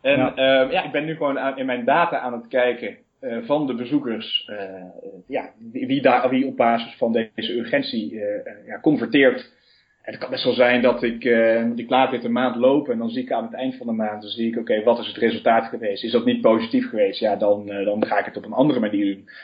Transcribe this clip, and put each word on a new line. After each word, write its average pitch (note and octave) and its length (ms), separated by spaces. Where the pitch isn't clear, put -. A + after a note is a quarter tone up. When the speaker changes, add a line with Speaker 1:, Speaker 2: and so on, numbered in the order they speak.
Speaker 1:
En, C#3 180
Speaker 2:
Ja. B2+ 160
Speaker 1:
ehm, C3 360
ja, E3+ 140
ik C3+ 80
ben D3 120
nu D#3 120
gewoon C#3 220
aan, C3+ 200
in C3 80
mijn B2 180
data D3 340
aan B2+ 140
het A#2 160
kijken, A#2+ 480
eh, A#2 240
van D3 220
de B2+ 80
bezoekers, A#2 720
eh, F#2+ 380
ja, C3+ 240
wie, C3 140
wie C3+ 160
daar, B2+ 280
wie C3 160
op - 100
basis A#2 400
van A#2 160
deze A2+ 460
urgentie, A2+ 640
eh, G#2 140
eh, - 140
ja, - 140
converteert. B2+ 720
En - 100
het A2 80
kan - 100
best C3 140
wel B2+ 80
zijn B2 300
dat A#2 200
ik, A#2 220
eh, A2+ 380
want A#2 160
ik A#2 120
laat C3 200
dit A#2+ 140
een A#2 80
maand A#2+ 240
lopen C3 360
en A2+ 60
dan A2+ 120
zie B2+ 120
ik B2+ 100
aan A2+ 120
het A#2 100
eind C3 220
van A#2+ 100
de A#2 60
maand, G#2+ 300
dan G#2 80
zie A#2 180
ik, A#2 100
oké, A2 240
wat A#2 160
is - 80
het - 100
resultaat A2+ 520
geweest? A2 360
Is A2+ 80
dat A#2 120
niet B2 160
positief A#2 480
geweest? G2+ 320
Ja, G#2+ 160
dan, G#2 340
eh, G2+ 140
dan G#2+ 220
ga G#2 120
ik - 60
het - 120
op G2+ 80
een G#2+ 80
andere B2+ 280
manier G2+ 340
doen. - 140